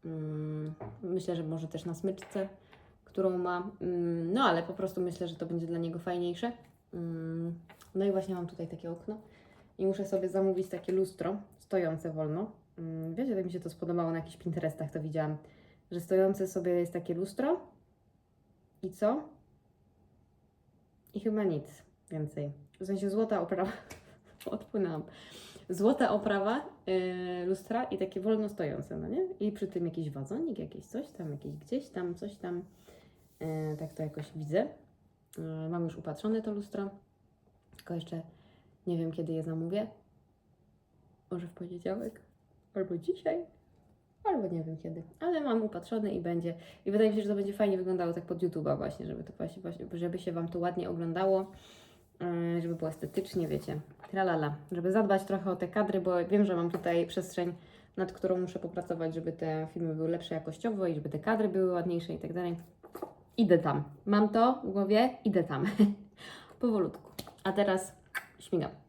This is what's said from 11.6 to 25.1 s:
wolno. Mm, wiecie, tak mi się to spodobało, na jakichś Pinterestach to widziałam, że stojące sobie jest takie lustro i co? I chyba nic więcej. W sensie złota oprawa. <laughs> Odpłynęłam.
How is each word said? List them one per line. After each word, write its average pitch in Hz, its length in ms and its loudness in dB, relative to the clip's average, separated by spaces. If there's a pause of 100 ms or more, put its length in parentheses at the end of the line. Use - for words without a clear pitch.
wolno. 156 380 -2 (280)
Mm, 160 360 -6
wiecie, 233 220 0
tak 190 80 0
mi 180 80 -4
się 175 80 -4
to 170 100 -6
spodobało, 170 400 0
na 165 60 0
jakichś 160 200 -6
Pinterestach 160 540 -2
to 156 120 -4
widziałam, 156 340 0 (540)
że 175 100 -4
stojące 190 460 4
sobie 180 260 0
jest 175 200 2
takie 170 220 -2
lustro 262 460 0 (1200)
i 185 80 -4
co? 233 380 2 (1900)
I 202 60 -4
chyba 214 240 0
nic 156 380 -2 (280)
więcej. 147 420 -4 (280)
W 185 60 -6
sensie 196 240 0
złota 214 300 2
oprawa. 180 320 0 (420)
<laughs> - 320 -16
Odpłynęłam. 175 560 -2 (680)